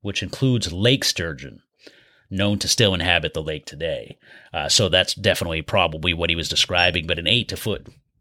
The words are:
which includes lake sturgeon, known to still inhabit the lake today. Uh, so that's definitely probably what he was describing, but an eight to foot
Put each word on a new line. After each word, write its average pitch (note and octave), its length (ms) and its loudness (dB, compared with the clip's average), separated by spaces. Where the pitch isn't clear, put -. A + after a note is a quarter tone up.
which G2+ 200 -4
includes G#2 500 0
lake A#2 300 2
sturgeon, C#2+ 580 -4
known G2+ 300 2
to - 80 -2
still G2+ 260 4
inhabit E2+ 400 2
the D#2+ 80 -4
lake D#2 240 -6
today. D2 520 -8
Uh, D2 160 -4
so G2 200 4
that's F2+ 260 2
definitely F2+ 480 0
probably E2+ 520 0
what E2+ 160 -2
he E2 60 0
was E2 120 -4
describing, F2 600 0
but E2 100 -2
an E2 80 -6
eight A2+ 220 0
to - 80 -6
foot - 320 -6